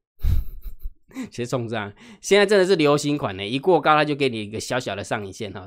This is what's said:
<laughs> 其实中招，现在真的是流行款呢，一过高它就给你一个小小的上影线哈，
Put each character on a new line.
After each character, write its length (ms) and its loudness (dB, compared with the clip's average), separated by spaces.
<laughs> 960 -4
其 60 -16
实 100 -6
中 200 -4
招， 240 -8
现 180 4
在 60 6
真 140 4
的 80 6
是 100 4
流 220 4
行 180 0
款 180 -6
呢， 120 -8
一 120 -4
过 220 4
高 140 4
它 100 4
就 100 -2
给 140 0
你 140 -4
一 80 -8
个 100 -6
小 180 -4
小 160 -4
的 80 -6
上 240 -6
影 60 -12
线 200 -10
哈， 140 -14